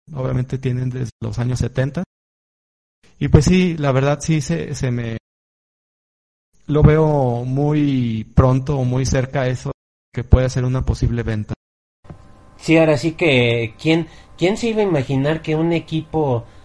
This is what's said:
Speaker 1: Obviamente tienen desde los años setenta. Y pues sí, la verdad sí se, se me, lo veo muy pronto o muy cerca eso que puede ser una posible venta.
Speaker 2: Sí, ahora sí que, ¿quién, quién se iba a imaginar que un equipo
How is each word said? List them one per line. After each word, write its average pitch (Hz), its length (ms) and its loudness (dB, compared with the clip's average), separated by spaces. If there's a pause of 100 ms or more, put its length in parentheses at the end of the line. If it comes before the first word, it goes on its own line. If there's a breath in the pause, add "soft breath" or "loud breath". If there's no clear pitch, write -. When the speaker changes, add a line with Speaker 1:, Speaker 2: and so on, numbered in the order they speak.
(140)
Speaker 1:
Obviamente 131 440 -4
tienen 127 320 -4
desde 127 200 -8 (100)
los 110 180 -6
años 123 200 -2
setenta. 139 460 -2 (1120 soft breath)
Y 143 100 -2
pues 147 160 8
sí, 180 320 4
la 143 160 0
verdad 139 280 2
sí 160 200 0
se, 156 340 -6
se 131 160 -4
me, 117 280 -6 (1500)
lo 151 160 2
veo 147 640 4
muy 135 800 0 (100)
pronto 131 440 4
o 131 60 -2
muy 127 220 -2
cerca 131 420 -2
eso 127 240 -6 (400)
que 120 120 -8
puede 127 240 4
ser 127 160 -2
una 127 180 -2
posible 120 400 -2
venta. 107 320 -6 (1000)
Speaker 2:
Sí, 160 220 2
ahora 156 180 4
sí 160 160 -2
que, 120 680 0
¿quién, 160 260 0 (320 loud breath)
quién 185 180 0
se 233 120 -4
iba 220 120 -2
a 208 60 0
imaginar 143 560 -2
que 156 140 -2
un 165 160 0
equipo 156 720 -4 (200 loud breath)